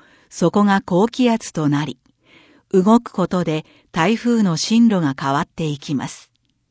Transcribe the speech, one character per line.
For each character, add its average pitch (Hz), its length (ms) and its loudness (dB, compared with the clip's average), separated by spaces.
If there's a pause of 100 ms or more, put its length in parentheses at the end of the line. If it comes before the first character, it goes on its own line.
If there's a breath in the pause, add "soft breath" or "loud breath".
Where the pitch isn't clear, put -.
(280 soft breath)
そ - 220 -2
こ 208 140 2
が 196 160 2
高 190 280 0
気 247 220 0
圧 226 220 -4
と 156 160 -2
な 147 160 0
り、 151 140 -12 (720 soft breath)
動 208 300 4
く - 120 -16
こ 180 160 -2
と 180 160 -2
で 156 200 -4 (280 soft breath)
台 180 240 0
風 233 260 0
の 175 140 0
進 233 320 2
路 196 120 0
が 139 180 0
変 139 140 -2
わ 147 100 0
っ - 40 -10
て 165 200 -8
い 147 120 -6
き 147 160 -8
ま - 140 -6
す。 - 240 -18 (380)